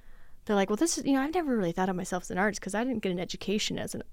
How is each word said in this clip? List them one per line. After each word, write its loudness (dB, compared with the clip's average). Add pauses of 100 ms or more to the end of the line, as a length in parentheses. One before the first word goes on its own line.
(440)
They're 2
like, 4
"Well, 2
this 2
is, -4
you 4
know, 4
I've -2
never 2
really 2
thought 2
of 0
myself -2
as -8
an -2
artist 2
'cause -4
I 0
didn't -2
get 0
an -2
education -2
as -6
an, -6 (100)